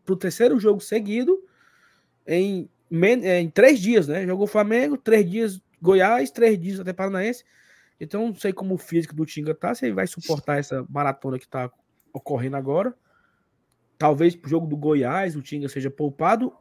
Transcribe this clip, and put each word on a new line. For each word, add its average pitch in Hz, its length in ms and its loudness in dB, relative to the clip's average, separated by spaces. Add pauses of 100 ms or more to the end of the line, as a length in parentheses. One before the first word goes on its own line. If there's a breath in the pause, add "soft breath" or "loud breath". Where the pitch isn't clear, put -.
pro 185 100 -2
terceiro 226 460 0
jogo 202 200 2
seguido 240 600 -2 (840 soft breath)
em 180 420 -2 (200)
men-, 190 380 2
é, 180 140 4
em 165 100 -2
três 247 300 6
dias, 202 260 4
né? 170 180 -4
Jogou 185 220 -2
Flamengo, 226 500 0
três 214 320 4
dias 196 320 -4 (200)
Goiás, 196 500 4
três 226 280 4
dias 190 220 -8
até 180 140 -8
Paranaense. 196 500 -4 (560 soft breath)
Então, 202 280 -6
não 214 60 -6
sei 196 180 -4
como 190 220 -6
o 175 40 -4
físico 165 360 -2
do 156 120 -4
Tinga 151 280 -6
tá, 208 200 -4
se 247 100 -6
ele 220 100 -2
vai 190 120 -2
suportar 147 520 -4
essa 135 300 -6
maratona 135 500 -4
que - 80 -14
tá 127 240 -8 (420)
ocorrendo 135 440 -6
agora. 156 380 -2 (1000)
Talvez 156 380 2
pro 143 160 -14
jogo 165 160 0
do 151 100 -4
Goiás 151 600 0
o 139 60 -10
Tinga 143 260 -10
seja 131 220 -6
poupado, 165 720 0